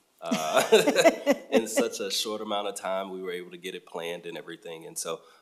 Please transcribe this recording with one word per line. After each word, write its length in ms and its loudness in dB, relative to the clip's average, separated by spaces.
Uh, 1200 4
<laughs> 100 -18
in 160 4
such 320 0
a 100 -4
short 300 -2
amount 260 -2
of 80 -4
time, 360 -4
we 120 -8
were 80 -6
able 200 -8
to 80 -14
get 160 -10
it 120 -14
planned 400 -6
and 120 -8
everything. 480 -12
And 120 -10
so, 220 -4